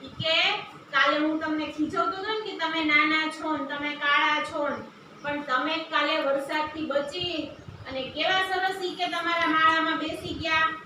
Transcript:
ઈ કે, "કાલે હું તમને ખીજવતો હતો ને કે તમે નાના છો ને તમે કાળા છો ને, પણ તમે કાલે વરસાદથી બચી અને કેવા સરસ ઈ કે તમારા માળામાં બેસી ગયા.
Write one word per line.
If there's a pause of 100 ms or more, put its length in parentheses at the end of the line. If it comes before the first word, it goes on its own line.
ઈ
કે, (400)
"કાલે
હું
તમને
ખીજવતો
હતો
ને
કે
તમે
નાના
છો
ને
તમે
કાળા
છો
ને, (460)
પણ
તમે
કાલે
વરસાદથી
બચી (400)
અને
કેવા
સરસ
ઈ
કે
તમારા
માળામાં
બેસી
ગયા. (120)